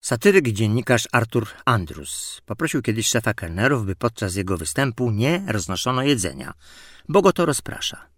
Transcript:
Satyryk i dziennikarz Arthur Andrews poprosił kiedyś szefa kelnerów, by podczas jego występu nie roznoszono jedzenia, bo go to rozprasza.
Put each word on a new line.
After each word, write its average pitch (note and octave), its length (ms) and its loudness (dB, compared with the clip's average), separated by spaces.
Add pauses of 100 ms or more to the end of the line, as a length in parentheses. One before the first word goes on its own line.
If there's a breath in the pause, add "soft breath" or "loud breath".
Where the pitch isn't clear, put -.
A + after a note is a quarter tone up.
Satyryk F3 460 4
i A2 60 0
dziennikarz A2 580 2
Arthur A#2 360 0 (180)
Andrews - 800 -4
poprosił C3+ 360 -2
kiedyś A2 260 0
szefa A2+ 260 0
kelnerów, G#2 520 0
by F#2+ 100 -2
podczas G#2+ 400 -2
jego F#2+ 220 -2
występu B2 540 -2
nie C#3 360 2
roznoszono G#2+ 560 -2
jedzenia, F2+ 500 -2 (560 loud breath)
bo F3+ 120 6
go F3+ 120 6
to E3+ 120 2
rozprasza. - 720 -6